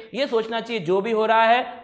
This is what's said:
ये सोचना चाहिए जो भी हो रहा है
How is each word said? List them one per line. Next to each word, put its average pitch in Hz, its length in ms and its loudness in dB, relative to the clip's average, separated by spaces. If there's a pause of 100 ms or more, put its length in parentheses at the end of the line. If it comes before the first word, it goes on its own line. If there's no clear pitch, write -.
(140)
ये 262 140 -2
सोचना 226 320 -2
चाहिए 220 240 -6
जो 185 180 0
भी 226 100 -4
हो 220 140 0
रहा 226 180 4
है 240 220 4 (180)